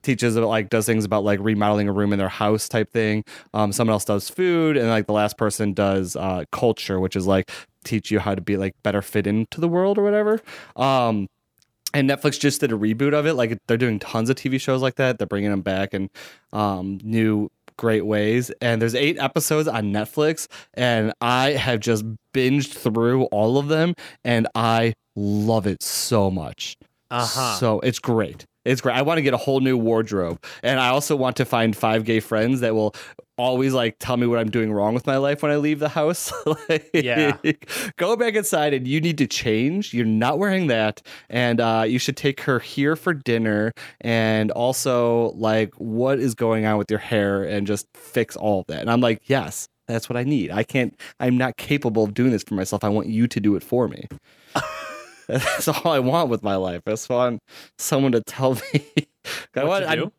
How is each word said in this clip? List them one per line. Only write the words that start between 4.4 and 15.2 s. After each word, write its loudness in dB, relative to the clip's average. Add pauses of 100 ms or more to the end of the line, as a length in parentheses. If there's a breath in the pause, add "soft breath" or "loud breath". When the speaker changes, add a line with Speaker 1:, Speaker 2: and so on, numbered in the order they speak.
Speaker 1:
and, 2
like, 0
the -2
last 0
person 0
does, 0
uh, -4
culture, 0
which -2
is, 0
like, 2 (340 loud breath)
teach -4
you 2
how 0
to -6
be, -2
like, -4
better 0
fit -2
into -2
the 0
world 0
or 2
whatever. 2 (360 loud breath)
Um, 2 (680)
and 2
Netflix 0
just 2
did 0
a 0
reboot 2
of 2
it. 2
Like, 0
they're 2
doing 2
tons -2
of 2
T -6
V 0
shows 0
like -2
that. 0
They're -2